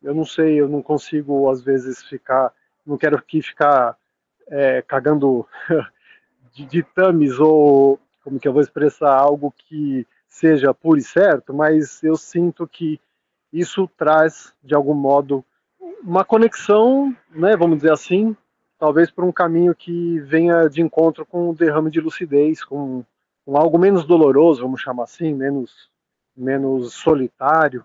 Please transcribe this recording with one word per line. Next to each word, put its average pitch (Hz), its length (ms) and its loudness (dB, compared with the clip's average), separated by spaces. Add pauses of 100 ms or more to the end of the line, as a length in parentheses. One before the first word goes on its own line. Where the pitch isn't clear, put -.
Eu 143 120 -8
não 160 120 -4
sei, 156 340 0
eu 143 80 2
não 147 140 -6
consigo, 143 680 -2
às 131 120 -4
vezes, 131 420 -4
ficar, 131 480 -4 (340)
não 147 120 -8
quero 147 200 0
aqui 156 240 -6
ficar, 135 540 0 (520)
é, 135 340 -2
cagando 135 640 -2 (220)
<laughs> - 840 -8
de 143 120 -20
ditames 160 720 0
ou, 143 600 4 (240)
como 135 160 -10
que - 80 -4
eu 131 60 -2
vou 147 80 2
expressar, 143 540 0
algo 143 400 0
que 143 520 -8 (200)
seja 139 460 2
puro 160 260 2
e 123 40 -6
certo, 160 500 0
mas 151 500 0
eu 160 120 0
sinto 170 520 -6
que 156 320 -8 (520)
isso 175 440 -6
traz, 156 580 -2 (100)
de 131 100 -4
algum 143 200 0
modo, 139 520 -2 (580)
uma 185 200 -2
conexão, 233 920 0 (140)
né, 175 260 0
vamos 165 220 0
dizer 156 140 0
assim, 202 440 -2 (420)
talvez 156 320 2
por - 140 -6
um 180 80 0
caminho 170 440 0
que 170 460 -6
venha 160 480 2
de 147 120 -4
encontro 160 440 0
com 175 240 -4
um 165 40 -4
derrame 156 360 0
de 160 100 -4
lucidez, 151 640 -2
com, 135 400 -10 (420)
com 139 120 -4
algo 165 200 2
menos 185 280 2
doloroso, 151 560 4
vamos 127 200 -8
chamar 123 220 -10
assim, 156 300 -8
menos, 135 560 -8 (460)
menos 131 580 -4
solitário 147 920 -2